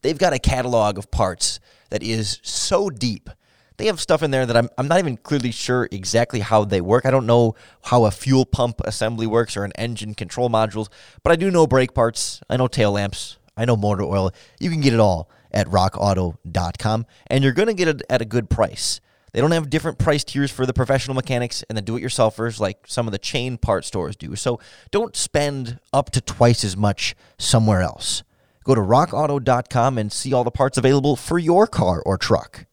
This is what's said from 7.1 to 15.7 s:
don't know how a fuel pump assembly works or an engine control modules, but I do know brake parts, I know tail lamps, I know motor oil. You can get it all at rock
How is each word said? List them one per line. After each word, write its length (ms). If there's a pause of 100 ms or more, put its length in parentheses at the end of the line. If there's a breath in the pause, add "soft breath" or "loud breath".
don't 160
know 260 (300 soft breath)
how 220
a 60
fuel 320
pump 400
assembly 440
works 280
or 80
an 100
engine 420
control 340
modules, 400 (320 loud breath)
but 100
I 40
do 160
know 160
brake 260
parts, 560
I 80
know 100
tail 260
lamps, 440 (180)
I 100
know 100
motor 260
oil. 300 (280 soft breath)
You 120
can 100
get 120
it 60
all 300 (220 soft breath)
at 160
rock 280